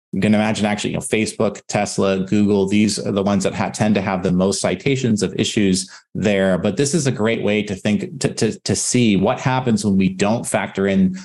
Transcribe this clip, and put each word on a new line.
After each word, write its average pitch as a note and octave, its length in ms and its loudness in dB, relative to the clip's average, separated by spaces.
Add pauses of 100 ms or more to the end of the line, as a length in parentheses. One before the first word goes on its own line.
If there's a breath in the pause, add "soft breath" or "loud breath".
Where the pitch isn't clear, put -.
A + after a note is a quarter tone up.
(140)
you F#2+ 80 -4
can G#2+ 120 4
imagine G#2+ 320 2
actually, G#2 260 -2
you E2 40 -4
know, - 60 -4
Facebook, A2 680 -2
Tesla, G#2 540 0
Google, G2+ 440 2
these G#2 320 2
are - 140 -4
the G2+ 100 0
ones G2 220 2
that F#2+ 100 -2
ha-, F#2+ 160 -2
tend G#2+ 260 0
to G2+ 60 0
have F#2+ 220 -2
the F#2 80 0
most F#2 300 2
citations A2 600 0
of - 160 -2
issues G#2+ 540 0 (240 loud breath)
there. F#2+ 420 2
But G2 200 -2
this C#3+ 160 0
is D3+ 140 0
a C3 40 2
great G#2+ 320 -2
way G#2 200 0
to G#2 120 -8
think, G#2+ 460 -4
to, - 120 -2
to, G#2+ 240 -2
to - 180 -2
see A2+ 420 2
what A2 200 2
happens B2 460 0
when G2 140 0
we F#2+ 100 4
don't G2+ 400 -2
factor G2 400 -2
in F#2+ 380 0